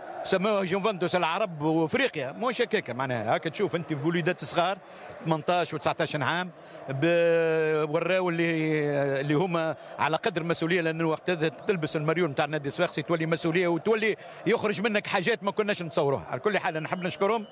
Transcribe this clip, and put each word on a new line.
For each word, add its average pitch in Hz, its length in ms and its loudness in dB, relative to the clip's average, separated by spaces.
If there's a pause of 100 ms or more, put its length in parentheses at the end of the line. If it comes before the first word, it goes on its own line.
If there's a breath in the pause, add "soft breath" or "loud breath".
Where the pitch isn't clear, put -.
(240)
سموها 196 400 2
جوفنتوس 180 520 0
العرب 170 460 0
وافريقيا، 160 680 0
مش 240 300 -2
هكاك 214 280 0
معناها. 123 460 0
هاك 180 80 -2
تشوف 156 320 -2
انت 160 180 -4
بوليدات 165 520 0
صغار 170 320 0 (480 loud breath)
ثمنتاش 165 480 0
وتسعتاش 156 420 -2
عام، 160 360 0 (380 loud breath)
ب-، 160 1000 4
وراو 175 400 2
اللي، 170 220 2 (720)
اللي 147 120 0
هما 160 420 2 (240 loud breath)
على 143 180 2
قدر 175 240 0
المسؤوليه، 170 400 0
لانه 165 280 0
وقت 156 220 -2 (360)
تلبس 165 280 0
المريول 160 340 0
نتاع 151 160 0
النادي 143 220 -4
الصفاقسي 165 340 -2
تولي 165 240 -2
مسؤوليه، 170 420 2
وتولي 202 480 2 (300 loud breath)
يخرج 208 360 2
منك 208 260 0
حاجات 202 360 0
ما 196 80 0
كناش 208 300 0
نتصوروها. 147 480 0
على 127 100 -4
كل 202 180 0
حال 160 260 -2
نحب 180 200 -4
نشكرهم 202 480 0